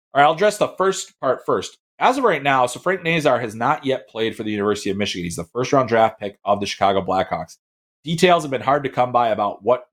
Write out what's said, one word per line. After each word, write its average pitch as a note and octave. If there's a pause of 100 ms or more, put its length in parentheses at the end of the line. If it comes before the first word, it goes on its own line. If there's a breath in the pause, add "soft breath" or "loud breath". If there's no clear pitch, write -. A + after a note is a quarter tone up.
(140)
All C#3
right, D3
I'll E3
address G3+
the C3+
first -
part C3
first. G#2+ (200)
As A3+
of C#4
right F3
now, C3+
so B2
Frank F3+
Nazar D#3
has A2+
not C3+
yet C3
played A2+
for A2+
the G#2+
University G#2
of F#2+
Michigan. G2
He's E2+
the E2+
first C3
round B2+
draft A2+
pick G#2
of G2+
the G2+
Chicago G2
Blackhawks. F#2 (460)
Details E3+
have C#3+
been B2
hard C#3
to C3+
come B2
by A#2+
about G2+
what B2